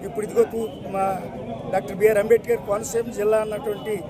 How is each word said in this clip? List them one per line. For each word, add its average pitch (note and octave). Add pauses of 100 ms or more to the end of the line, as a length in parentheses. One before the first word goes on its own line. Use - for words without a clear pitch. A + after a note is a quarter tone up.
ఇప్పుడు G3+
ఇదిగో G3+
తూ-, - (240)
మా F#3+ (680)
డాక్టర్ F#3+
బిఆర్ G#3+
అంబేద్కర్ A3+
కోనసీమ A3+
జిల్లా G#3+
అన్నటువంటి G#3 (160)